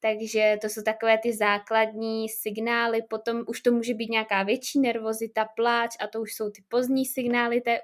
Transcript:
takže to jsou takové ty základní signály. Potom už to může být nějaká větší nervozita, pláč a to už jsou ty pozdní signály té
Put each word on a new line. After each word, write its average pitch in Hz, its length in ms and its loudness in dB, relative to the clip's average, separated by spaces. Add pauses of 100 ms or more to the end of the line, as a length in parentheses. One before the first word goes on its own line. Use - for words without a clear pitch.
takže 214 600 2
to 214 80 -2
jsou 214 140 -8
takové 220 360 4
ty 226 140 0
základní 220 960 0
signály. 226 760 -2
Potom 226 440 -4
už - 140 -8
to 240 120 4
může 233 220 0
být 220 160 -4
nějaká 220 320 0
větší 254 380 0
nervozita, 220 640 0 (120)
pláč 233 340 2 (100)
a - 60 -4
to 226 140 -6
už 214 140 -8
jsou 214 160 -6
ty 208 180 -14
pozdní 254 380 0
signály 240 540 0
té 233 240 0